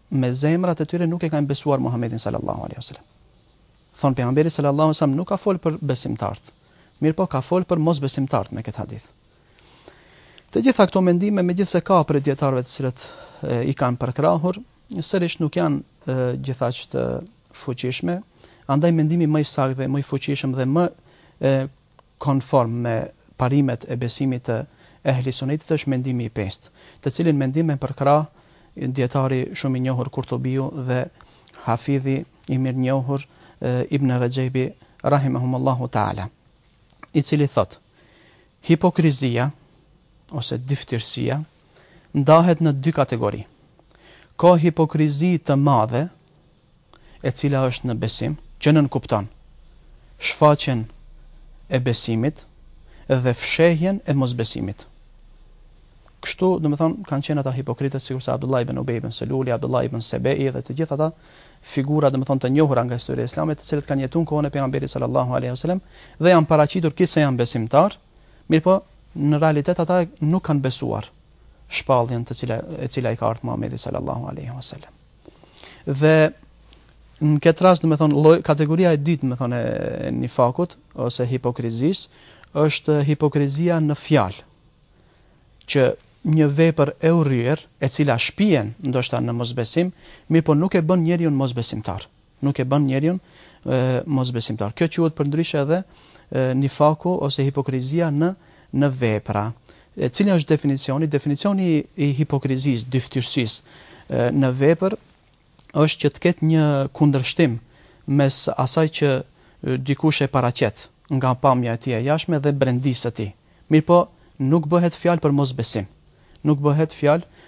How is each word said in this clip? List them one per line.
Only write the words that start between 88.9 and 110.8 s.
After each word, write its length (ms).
në 160
mosbesim, 540
mirë 160
po 120
nuk 180
e 60
bën 200
njeriu 300
mosbesimtar. 760
Nuk 140
e 60
bën 200
njeriu, 300
e, 640
mosbesimtar. 680
Kjo 160
quhet 280
për 120
ndryshe 320
edhe, 200
e, 180
nifaku 560
ose 200
hipokrizia 680
në, 200
në 240
vepra. 500
E, 140
cili 260
është 200
definicioni? 560
Definicioni 560
i, 160
i 120
hipokrizisë, 720
dyftyrësisë, 720
e, 160
në 240
vepër 380
është 260
që 100
të 140
ketë 260
një 140
kundërshtim 640
mes 220
asaj 320
që, 160
e, 640
dikush 480
e 60
paraqet 580